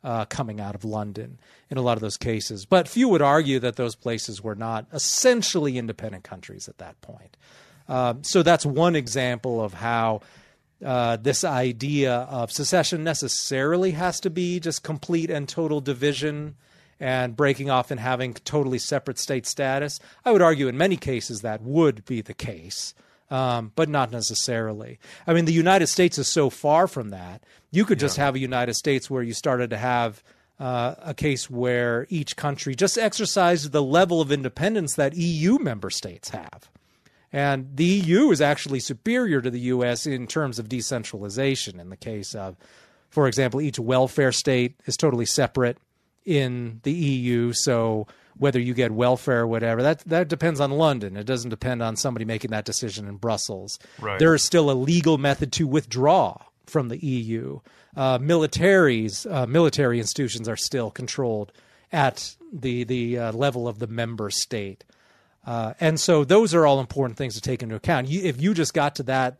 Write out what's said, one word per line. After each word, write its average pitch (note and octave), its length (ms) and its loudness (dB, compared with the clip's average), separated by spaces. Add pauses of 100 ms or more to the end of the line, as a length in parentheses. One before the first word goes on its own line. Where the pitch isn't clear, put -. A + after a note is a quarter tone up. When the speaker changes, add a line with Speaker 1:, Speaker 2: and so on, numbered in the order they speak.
Speaker 1:
uh, A2+ 180 -2
coming G#2+ 380 -6
out G2+ 120 -8
of G2+ 120 -12
London G#2+ 520 -8 (320)
in C3 80 -6
a B2+ 40 -2
lot A#2+ 160 2
of G#2+ 40 -6
those G#2+ 140 -4
cases. G#2+ 500 -6
But F3+ 220 4
few B3 220 2
would E3+ 120 6
argue C#3 380 4
that A#2+ 160 -2
those A#2+ 180 -2
places A2 480 -6
were G#2+ 140 -8
not A2 380 -6
essentially D#3+ 840 2
independent A2 460 -10
countries G2 460 -16
at - 80 -20
that - 240 -20
point. - 340 -20 (540)
Um, B2+ 340 -2
so - 180 4
that's D#3+ 240 6
one D#3+ 300 2
example B2 680 -2
of G2+ 120 -4
how, A2+ 480 -2 (640)
uh, A#2+ 320 0
this B2+ 260 -2
idea C3 680 0
of B2 400 -6
secession D#3 500 0
necessarily D#3 880 0
has F3 300 -4
to F#3 80 -2
be F3 320 -2
just E3 200 -6
complete E3 480 -2
and D3 200 -4
total D3+ 320 -2
division C#3+ 760 -2 (460)
and B2+ 340 -2
breaking C#3 340 2
off C3 220 2
and B2 80 -4
having B2 340 -2
totally C3+ 460 -2
separate C3+ 400 -4
state C3 260 -4
status. C#3 540 -4 (240)
I B3 80 2
would G3 100 8
argue D3 280 6
in B2 80 -4
many F3+ 180 4
cases A#2 460 -6
that A2 220 -6
would C3+ 420 2
be A#2 160 -4
the G#2+ 140 -14
case, F#2 580 -10 (360)
um, A#2+ 460 -2
but D#3+ 140 2
not C3+ 220 0
necessarily. A2+ 880 -4 (260)
I E3+ 80 2
mean, E3+ 120 4
the D#3+ 60 2
United E3+ 360 6
States - 300 2
is C#3 120 -2
so C#3+ 200 2
far D#3 380 2
from A#2 220 -8
that. F#2 340 -14 (280)
You G3 120 4
could F#3+ 160 2
just C#3 180 0
Speaker 2:
Yeah. C#3+ 80 2
Speaker 1:
have C3+ 100 0
a C3+ 40 -2
United B2 360 -2
States C#3 340 0
where C3 140 -2
you A#2 100 -6
started B2 380 -2
to A2 60 -4
have, A#2+ 460 -2 (360)
uh, B2+ 400 -4
a D#3 140 -10
case C#3 360 -2
where A#2+ 600 0
each D#3 260 -6
country C#3 400 -6
just F#3+ 220 0
exercised F3+ 760 2
the D3 120 2
level E3 380 4
of C#3 100 0
independence D3 640 -2
that D3 220 0
E E3+ 80 -2
U E3+ 340 2
member A2 300 -4
states - 400 -10
have. - 400 -16 (640)
And C#3 420 -2
the D#3+ 100 2
E F#3+ 140 4
U G3 320 6
is C#3+ 80 4
actually C#3+ 400 2
superior F#3+ 600 0
to B2 100 -2
the B2 80 -6
U B2 240 0
S A#2+ 240 -2
in B2+ 200 -4
terms C#3 300 -2
of G#2+ 120 -8
decentralization A2+ 1080 -4
in F2 120 -16
the F#2+ 80 -16
case G#2+ 360 -10
of, F#2+ 220 -10 (540)
for C#3+ 180 4
example, B2+ 320 2
each D3 180 -2
welfare B2+ 540 2
state B2 540 0
is C3 100 -4
totally B2 300 2
separate B2 520 0 (480)
in B2 580 -2
the C#3 100 0
E D3 240 0
U. A#2+ 360 0
So A2+ 540 0 (300)
whether C3+ 220 2
you B2 140 -2
get A#2 180 2
welfare B2 500 2
or A#2 60 0
whatever, A2+ 360 0
that, D3+ 240 2
that E3 220 0
depends D#3+ 320 0
on C#3 100 2
London. C3 460 2
It G#2 80 -8
doesn't B2 240 -2
depend A#2 340 -4
on A2 140 -2
somebody A#2 260 -4
making A2 280 -4
that G#2+ 140 -4
decision G#2+ 420 -6
in G2+ 100 -12
Brussels. G2+ 600 -6 (220)
Speaker 2:
Right. G2+ 180 -4
Speaker 1:
There D#3+ 160 6
is D3 80 4
still D#3 300 4
a - 20 2
legal D3+ 440 4
method C#3 360 0
to D#3+ 140 0
withdraw C3+ 680 2 (280)
from C3+ 220 -2
the D3+ 180 -8
E B2+ 140 0
U. A#2 420 -6 (340)
Uh, C3 240 0
militaries, D#3 1120 4
uh, C3 180 0
military C3+ 520 4
institutions A2+ 480 -4
are A2 80 -4
still A#2 360 -4
controlled A#2 600 -4 (400)
at - 440 0 (180)
the, B2 300 -4
the, A#2+ 340 -2
uh, A#2 160 -4
level B2 340 -2
of G#2+ 120 -8
the A#2+ 80 -6
member A2+ 420 -6
state. G2+ 560 -6 (600)
Uh, A#2 340 -4
and D#3+ 180 2
so D3+ 280 4
those F#3+ 280 6
are E3 140 8
all C3+ 140 6
important B2+ 360 -4
things B2 180 -6
to A2 60 -10
take B2+ 220 -4
into A2 100 -8
account. C3+ 360 0
You, F3+ 120 -2
if C#3+ 180 -2
you F3+ 140 2
just E3 200 0
got D3 220 0
to C#3 80 -6
that B2+ 360 0